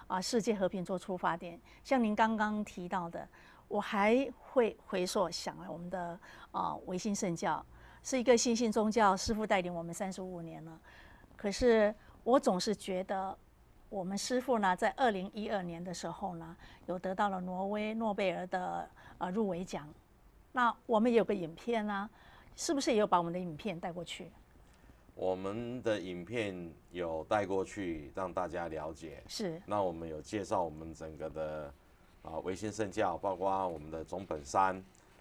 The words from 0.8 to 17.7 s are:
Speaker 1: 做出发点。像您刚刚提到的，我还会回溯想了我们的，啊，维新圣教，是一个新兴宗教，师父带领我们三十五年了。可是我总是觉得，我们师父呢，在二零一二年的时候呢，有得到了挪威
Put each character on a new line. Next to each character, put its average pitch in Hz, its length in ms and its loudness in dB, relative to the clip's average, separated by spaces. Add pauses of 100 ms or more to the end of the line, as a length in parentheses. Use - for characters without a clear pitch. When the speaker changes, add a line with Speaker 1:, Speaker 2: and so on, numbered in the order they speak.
Speaker 1:
做 185 140 -2
出 180 180 -6
发 170 200 0
点。 170 200 -12 (280)
像 262 180 4
您 214 140 2
刚 226 200 4
刚 214 280 0
提 180 240 -8
到 175 200 -2
的， 165 200 -10 (400)
我 208 120 0
还 226 560 4
会 - 400 2 (120)
回 180 180 0
溯 180 240 2
想 - 280 -6
了 180 120 -12
我 165 80 -8
们 175 100 -10
的， 175 300 -6 (320)
啊， 170 240 -2 (120)
维 185 120 -2
新 208 160 0
圣 185 220 0
教， 156 280 0 (380)
是 262 160 0
一 233 60 0
个 240 120 10
新 233 200 4
兴 226 160 2
宗 220 180 4
教， 202 260 6
师 226 160 -2
父 214 140 0
带 202 140 4
领 175 120 -4
我 170 120 -4
们 170 100 -8
三 190 180 -4
十 196 80 -8
五 185 220 -8
年 160 220 -12
了。 160 160 -16 (560)
可 - 120 -2
是 220 460 6 (300)
我 247 160 6
总 277 180 4
是 - 160 0
觉 185 300 -4
得， 190 320 -4 (520)
我 196 140 -4
们 190 160 -2
师 254 220 0
父 254 180 2
呢， 190 160 4
在 208 160 2
二 254 200 2
零 190 220 -4
一 220 160 -6
二 208 140 -2
年 170 200 -8
的 180 120 -8
时 170 140 -6
候 180 260 -6
呢， 165 220 -12 (300)
有 180 120 -4
得 190 160 -4
到 208 140 2
了 190 120 -2
挪 185 280 -4
威 214 260 -2